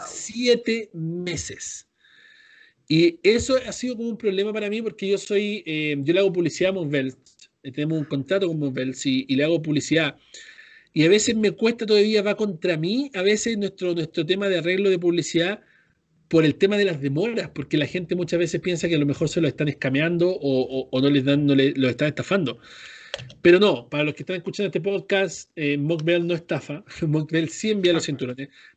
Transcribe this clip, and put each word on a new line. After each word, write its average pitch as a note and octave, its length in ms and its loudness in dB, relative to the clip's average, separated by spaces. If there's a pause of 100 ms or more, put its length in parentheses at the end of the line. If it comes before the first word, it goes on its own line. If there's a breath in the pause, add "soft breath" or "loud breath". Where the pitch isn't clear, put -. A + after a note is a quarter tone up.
Siete A#3 840 -2
meses. E3+ 920 -8 (1000 soft breath)
Y E3+ 360 2
eso A#3 340 4 (100)
ha G#3 60 -10
sido B3 240 -6
como A#3 100 -6
un A3+ 100 -6
problema G3+ 360 -2
para G#3 160 -4
mí A3 120 -4
porque G3+ 280 -6
yo G3 80 2
soy, G#3 480 -2
eh, D#3 340 -2
yo C#3+ 140 2
le F#3+ 80 4
hago G3 100 4
publicidad F3 380 0
a F#3+ 60 -2
Mock E3 140 -4
Belts. - 600 -6 (100)
Eh, C3+ 120 -14
tenemos D#3 240 -2
un D3 80 -2
contrato F3 420 -2
con D#3+ 100 -2
Mock C#3+ 160 -2
Belts C3 320 -6
y, C3 220 0
y C3+ 80 0
le C#3 80 2
hago D#3+ 180 2
publicidad. D3+ 540 0 (800 loud breath)
Y D3+ 100 4
a D#3+ 60 6
veces G#3+ 260 4
me G#3+ 160 2
cuesta A3+ 340 0
todavía, G#3+ 360 4
va G3+ 140 0
contra F3+ 420 -2
mí, A#3 360 -2
a F#3 80 -4
veces G#3+ 360 0
nuestro, F#3+ 360 -4
nuestro E3 320 -2
tema G3 220 0
de F#3 120 2
arreglo F#3 300 0
de F#3 100 2
publicidad E3+ 640 0 (640 soft breath)
por D#3+ 180 4
el C#3+ 100 2
tema G3+ 220 2
de G3+ 80 4
las D#3+ 160 -2
demoras, E3+ 480 -2
porque - 260 -6
la D3 100 2
gente F3+ 300 -4
muchas F3 240 -2
veces E3+ 220 -2
piensa F3 260 -2
que E3+ 80 2
a D3+ 40 2
lo C#3+ 60 2
mejor C#3+ 220 0
se E3+ 140 0
lo D#3 80 2
están - 180 -2
escameando E3 640 0
o, C3+ 320 0
o, C3 280 -4
o C3 120 0
no C#3 80 4
les C#3 160 2
dan, C#3+ 200 2
no C#3+ 100 4
le, C3+ 180 4
lo C3 160 2
están D3 180 0
estafando. D3 500 -2 (840 loud breath)
Pero F3 180 8
no, D#3+ 300 2
para D3 160 -2
los D3 80 -2
que D3+ 100 -14
están F#3 140 -6
escuchando F#3+ 300 -6
este E3+ 120 -4
podcast, G3 800 -2
eh, C#3+ 200 0
Mock D#3 280 -2
Bell E3+ 200 2
no F3 80 -2
estafa, D#3+ 520 -6 (100)
<laughs> E3+ 100 -4
Mock D3+ 260 0
Bell D#3+ 180 0
sí G#3+ 220 -4
envía F#3 200 2
los E3 140 0
cinturones, C3+ 420 -6 (300 loud breath)